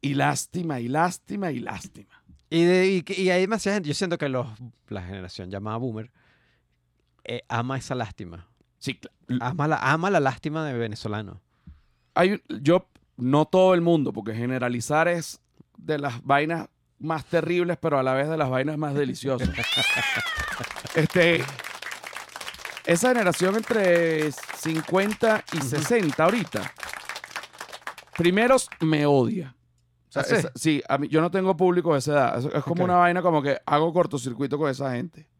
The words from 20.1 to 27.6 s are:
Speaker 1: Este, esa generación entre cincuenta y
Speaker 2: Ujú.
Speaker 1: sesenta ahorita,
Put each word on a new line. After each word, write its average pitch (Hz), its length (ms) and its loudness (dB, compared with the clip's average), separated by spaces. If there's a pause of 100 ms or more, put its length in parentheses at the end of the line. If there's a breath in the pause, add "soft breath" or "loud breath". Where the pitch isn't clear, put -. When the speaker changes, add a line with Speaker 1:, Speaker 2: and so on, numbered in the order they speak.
Speaker 1:
Este, 165 460 2 (1400)
esa 180 240 2
generación 196 460 2
entre 170 760 2 (280)
cincuenta 202 840 0 (100)
y 170 40 -4
Speaker 2:
Ujú. 135 120 -2
Speaker 1:
sesenta 156 560 2
ahorita, 180 480 0 (1400)